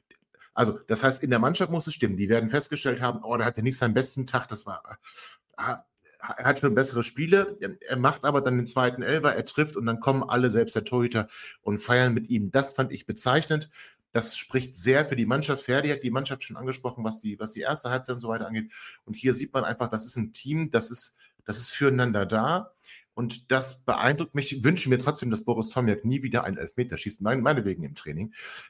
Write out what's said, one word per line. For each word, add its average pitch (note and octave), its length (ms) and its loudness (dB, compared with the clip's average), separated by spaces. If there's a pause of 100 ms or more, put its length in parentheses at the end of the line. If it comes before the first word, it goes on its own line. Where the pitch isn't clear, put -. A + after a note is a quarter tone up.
(520)
Also, A2 260 2 (100)
das A2 140 0
heißt, C3 200 2
in C#3+ 80 0
der A#2+ 80 4
Mannschaft D#3+ 340 2
muss E3 140 -2
es D#3 80 -6
stimmen. G2+ 240 0
Die G2 100 0
werden A2+ 220 2
festgestellt C#3 500 -2
haben, A#2+ 240 -2
„Oh, A#2 140 -4
der A2+ 80 2
hatte A#2 160 -2
nicht C3 160 0
seinen A#2 160 2
besten C3 320 0
Tag, B2 220 0
das - 180 -10
war, F#2 320 -12 (580)
ah, B2 280 -4 (540)
er B2 80 -4
hat C#3 140 4
schon C#3 140 4
bessere A#2+ 280 2
Spiele.“ G3 560 2 (280)
Er C3 120 -4
macht C#3 260 2
aber C#3+ 160 4
dann B2+ 160 2
den B2 80 2
zweiten B2 380 2
Elfer, D3 320 2
er E2+ 100 -2
trifft D3+ 320 0
und A#2 80 -2
dann A2+ 160 0
kommen C3+ 220 4
alle, B2 280 2
selbst A2+ 240 2
der G#2+ 100 -2
Torhüter, A#2+ 440 0 (320)
und G#2 200 -2
feiern B2 340 4
mit A2 160 -2
ihm. G#2 200 0
Das C3+ 220 2
fand A2+ 200 0
ich - 120 -10
bezeichnend. D3+ 640 0 (440)
Das - 260 -2
spricht B2+ 360 -4
sehr C3 320 4
für D3 100 -4
die A#2 100 2
Mannschaft. C#3+ 380 0
Ferdi C#3+ 260 2
hat D3 120 -2
die B2 80 -2
Mannschaft C3+ 340 -4
schon - 120 -12
angesprochen, B2+ 480 -6
was A2 160 -4
die, G#2 180 -6
was G#2+ 140 -8
die - 80 -10
erste C#3+ 300 -4
Halbzeit B2+ 240 -4
und A#2+ 60 -10
so A#2 80 -10
weiter A2 180 -4
angeht. A2 260 -6 (320)
Und G#2+ 120 -10
hier B2+ 180 2
sieht C3 180 -8
man B2+ 120 0
einfach, - 260 -2
das A2 160 -4
ist - 100 -8
ein A2 160 -4
Team, D#3 380 -4
das A3 200 0
ist, - 240 -8 (300)
das G#2 140 -4
ist A#2+ 140 -2
füreinander B2 520 2
da. A#2+ 460 0 (460)
Und - 360 -4
das - 320 0
beeindruckt C#3+ 500 2
mich. C#3 220 -4
Ich A#2+ 80 -2
wünsche E3 240 2
mir B2+ 100 6
trotzdem, C3 320 -2
dass A2 140 -2
Boris A2 240 0
Tomiak A2+ 360 0
nie C3 200 0
wieder A#2+ 180 0
einen F#2+ 140 -4
Elfmeter - 400 -4
schießt, - 240 -8
mein-, A#2 220 2
meinetwegen G2+ 420 0
im C#2+ 100 -10
Training. E2 400 -8 (360)